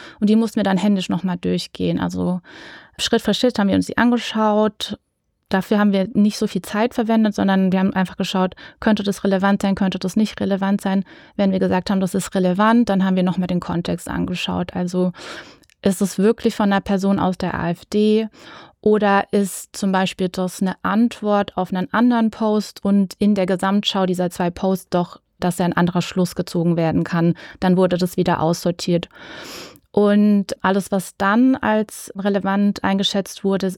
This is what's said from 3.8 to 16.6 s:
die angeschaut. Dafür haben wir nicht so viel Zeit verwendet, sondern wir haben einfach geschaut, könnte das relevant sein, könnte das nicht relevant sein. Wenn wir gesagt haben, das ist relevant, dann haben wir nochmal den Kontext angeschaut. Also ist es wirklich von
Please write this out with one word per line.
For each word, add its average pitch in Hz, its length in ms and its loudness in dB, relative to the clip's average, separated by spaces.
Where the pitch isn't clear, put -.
die - 100 -8
angeschaut. 220 1000 0
Dafür 196 280 0
haben 208 160 4
wir 190 200 0
nicht 208 260 2
so 214 80 0
viel 185 160 -6
Zeit 220 320 -2
verwendet, 220 400 2
sondern 190 360 2
wir 185 60 2
haben 190 160 2
einfach 185 240 -2
geschaut, 185 380 -2
könnte 214 240 2
das 196 200 -4
relevant 196 380 2
sein, 196 140 0
könnte 185 240 0
das 185 160 -6
nicht 214 260 0
relevant 196 400 0
sein. 196 220 0
Wenn 196 160 2
wir 190 80 0
gesagt 185 320 0
haben, 190 80 0
das 190 160 -2
ist - 180 -4
relevant, 208 560 2
dann 190 160 2
haben 185 100 2
wir 185 60 2
nochmal 185 240 0
den 180 140 -2
Kontext 175 500 -4
angeschaut. 175 640 -4
Also 180 380 -2
ist 196 180 0
es 196 160 -2
wirklich 220 380 2
von 202 160 0